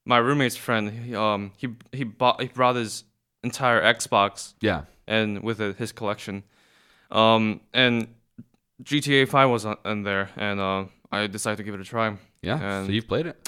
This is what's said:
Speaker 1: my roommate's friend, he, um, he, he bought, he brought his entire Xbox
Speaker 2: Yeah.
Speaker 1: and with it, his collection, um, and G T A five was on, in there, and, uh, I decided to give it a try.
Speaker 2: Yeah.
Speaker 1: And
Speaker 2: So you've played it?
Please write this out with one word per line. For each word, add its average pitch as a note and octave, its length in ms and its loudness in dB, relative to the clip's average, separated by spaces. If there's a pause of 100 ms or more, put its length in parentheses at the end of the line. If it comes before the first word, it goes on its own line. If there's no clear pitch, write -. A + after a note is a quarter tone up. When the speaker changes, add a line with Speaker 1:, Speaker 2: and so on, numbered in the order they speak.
Speaker 1:
my B2 120 4
roommate's B2+ 380 2
friend, G#2+ 340 -2
he, A#2 240 -10
um, G2+ 420 0
he, C3 120 -6 (240)
he C3 120 -6
bought, B2 360 0
he B2 80 -4
brought B2 280 2
his A2+ 280 -6 (400)
entire A#2+ 380 2
Xbox G#2 760 2
Speaker 2:
Yeah. F2 240 0 (220)
Speaker 1:
and G#2+ 360 -2
with A2 180 -4
it, G2+ 160 -4
his A2+ 160 -6
collection, G2+ 500 -6 (680)
um, A2 500 4 (140)
and A#2+ 340 2 (760)
G D3 180 -2
T C#3 220 4
A C3+ 40 2
five C3+ 240 6
was A2 160 0
on, G#2+ 180 -4
in G#2 200 -4
there, G2 320 -2
and, G2+ 240 -4
uh, G2 240 -2 (280)
I G#2 140 -2
decided G#2 300 -4
to G#2 80 -10
give G2+ 100 -10
it F#2+ 60 -12
a G2 40 -14
try. A2 320 -2 (240)
Speaker 2:
Yeah. A2 180 -4 (200)
Speaker 1:
And G2 80 -4
Speaker 2:
So F#2+ 60 -2
you've A2 160 -2
played D#3 180 -2
it? D#3+ 100 -10 (120)